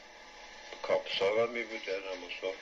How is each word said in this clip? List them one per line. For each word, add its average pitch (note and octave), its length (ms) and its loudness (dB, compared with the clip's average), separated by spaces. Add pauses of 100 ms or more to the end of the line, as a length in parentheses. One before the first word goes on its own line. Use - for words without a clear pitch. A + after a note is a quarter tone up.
(840)
Kappsaga G2 680 4
mye A#2 160 -2
borti G2+ 280 -4 (100)
dem F#2 240 -6
også. F#2+ 220 -2 (100)